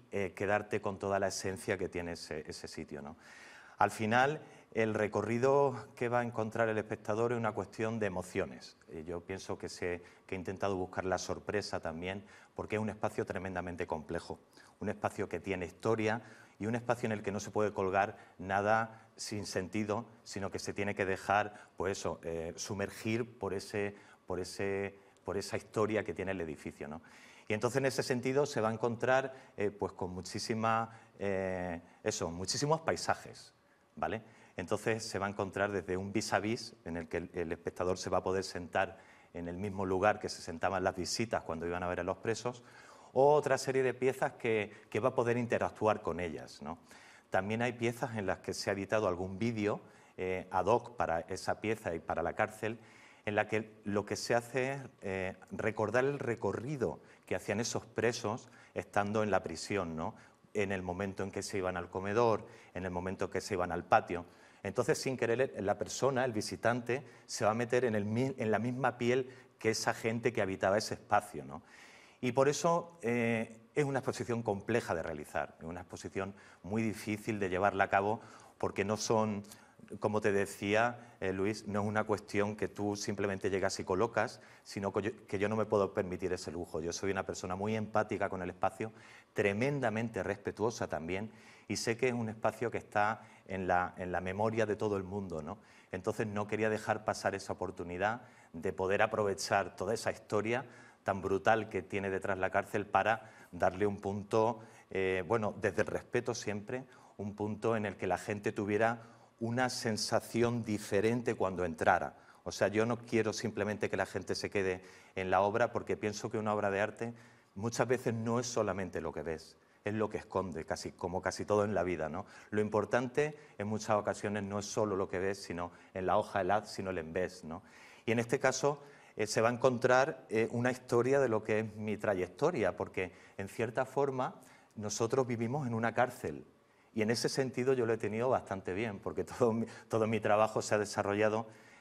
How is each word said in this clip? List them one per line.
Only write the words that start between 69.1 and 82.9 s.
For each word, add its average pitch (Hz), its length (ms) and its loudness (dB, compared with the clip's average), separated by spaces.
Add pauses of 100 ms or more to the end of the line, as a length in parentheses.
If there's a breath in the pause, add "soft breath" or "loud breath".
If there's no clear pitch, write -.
que 110 120 2
esa 113 220 2
gente 117 380 0
que 113 100 0
habitaba 95 360 4
ese - 160 0
espacio, - 500 0
¿no? 69 200 -14 (580 loud breath)
Y 123 100 2
por 135 160 6
eso, 170 540 0
eh, 117 580 0 (160)
es 147 80 4
una 139 160 2
exposición 120 420 -2
compleja 110 540 0
de 80 80 0
realizar, 76 560 -4
es 80 60 -12
una 90 160 -8
exposición 95 520 -6 (300 loud breath)
muy 107 180 0
difícil 107 600 -2
de 98 80 0
llevarla 95 340 4
a 95 60 2
cabo, 101 320 4 (360 loud breath)
porque - 280 0
no 107 100 2
son, 107 480 2 (560 loud breath)
como 107 220 2
te 107 100 4
decía, 104 880 2
eh, 95 140 0
Luis, 101 340 0
no 101 140 0
es 104 60 0
una 107 160 2
cuestión 104 520 0
que 101 120 -2
tú 104 280 -2